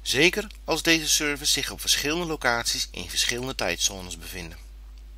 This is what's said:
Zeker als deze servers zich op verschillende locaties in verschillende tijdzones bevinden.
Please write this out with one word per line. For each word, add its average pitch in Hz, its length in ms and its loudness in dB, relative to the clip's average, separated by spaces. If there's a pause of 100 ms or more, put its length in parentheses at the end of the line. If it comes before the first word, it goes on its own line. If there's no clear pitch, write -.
Zeker 180 460 4 (160)
als 156 180 0
deze 160 260 4
servers 143 440 2
zich 127 200 0
op 95 100 -8
verschillende 160 440 2
locaties 127 680 0
in 87 180 -8
verschillende 127 460 -2
tijdzones 90 640 -2
bevinden. 82 400 -10 (600)